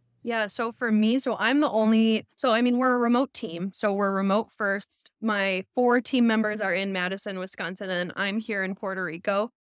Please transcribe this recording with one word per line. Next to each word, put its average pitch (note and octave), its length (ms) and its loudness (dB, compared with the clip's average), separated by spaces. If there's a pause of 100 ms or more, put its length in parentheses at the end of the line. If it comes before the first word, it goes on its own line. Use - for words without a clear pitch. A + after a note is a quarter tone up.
(220)
Yeah, A3+ 260 -2
so A#3 240 -4
for A#3 180 -2
me, A3 300 4
so A#3+ 180 -2
I'm B3 220 2
the C4 100 2
only, A3 640 2
so, B3+ 160 0
I A3+ 100 4
mean, B3 180 2
we're B3+ 160 2
a B3 40 0
remote A#3+ 340 2
team, F3 400 -6
so G#3 220 -2
we're G3 180 0
remote G3 380 0
first. - 600 -6 (100)
My G3 440 0 (120)
four B3 240 4
team B3 260 2
members G#3+ 340 0
are F#3+ 140 -2
in G3 180 -2
Madison, F#3+ 460 -4
Wisconsin, F#3 520 -8
and F3+ 260 -2
I'm G3 240 -2
here G#3 240 -4
in F#3+ 100 -4
Puerto F#3+ 300 -6
Rico. G3 460 -2 (180)